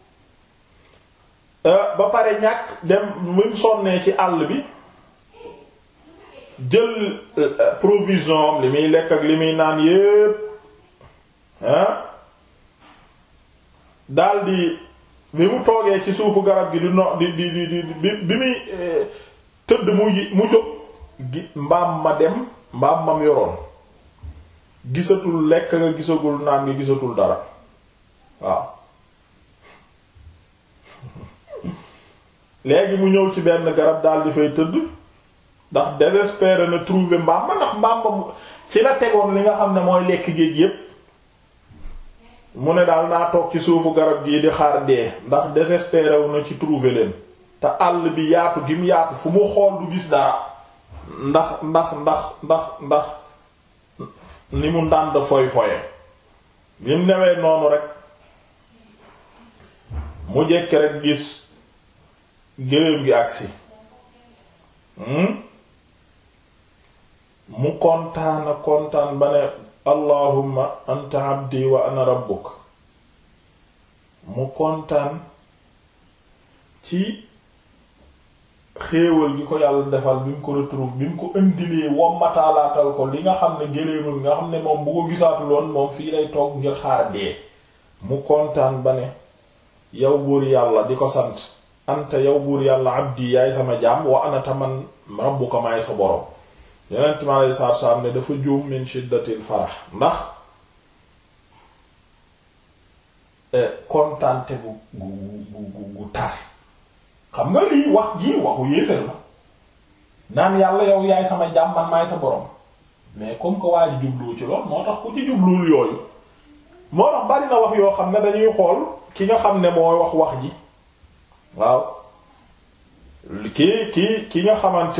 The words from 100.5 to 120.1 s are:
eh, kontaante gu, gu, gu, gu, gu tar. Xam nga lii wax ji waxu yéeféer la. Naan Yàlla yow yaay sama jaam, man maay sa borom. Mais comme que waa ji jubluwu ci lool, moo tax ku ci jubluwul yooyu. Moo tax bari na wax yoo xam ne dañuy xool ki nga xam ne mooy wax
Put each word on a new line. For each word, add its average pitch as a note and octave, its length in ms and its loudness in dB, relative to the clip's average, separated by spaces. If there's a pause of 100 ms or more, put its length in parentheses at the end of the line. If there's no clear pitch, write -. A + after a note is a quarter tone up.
eh, B2+ 160 0 (180)
kontaante C#3+ 640 -2 (100)
gu, A2 120 -14 (180)
gu, F#2+ 140 -14 (440)
gu, G#2 80 -18 (140)
gu, G2+ 100 -16 (160)
gu G#2 140 -14
tar. A2 200 -6 (1040)
Xam B2+ 180 -2
nga D4 80 4 (100)
lii D4 200 2
wax G#3+ 160 4 (140)
ji A#3 220 -2
waxu C3 300 -2
yéeféer F3+ 340 0
la. - 60 -12 (1200)
Naan F#3+ 240 2
Yàlla F#3+ 240 2
yow G3 220 2
yaay F#3+ 200 2
sama E3+ 280 -2
jaam, E3 220 2
man E3 140 -2
maay E3 180 0
sa E3+ 100 -6
borom. D#3+ 260 -4 (760)
Mais A2 240 -10
comme F#3+ 180 -2
que F3+ 80 -4
waa E3+ 220 2
ji C3 180 -4
jubluwu B2 300 -8
ci - 80 -10
lool, - 220 -4
moo - 160 -6
tax G#3 180 -6
ku A3+ 140 -12
ci C4+ 100 -4
jubluwul F3+ 440 2
yooyu. B2 300 2 (920)
Moo A3+ 200 4
tax G#3 160 -2
bari C#4 200 0
na B3 120 2
wax G#3+ 180 2
yoo G3 180 4
xam F#3 160 -2
ne G#3+ 80 2
dañuy G#3 340 2
xool F3+ 240 2 (360)
ki G3 120 -2
nga A3+ 140 2
xam G3+ 220 2
ne F3 100 4
mooy E3 280 4
wax E3 140 0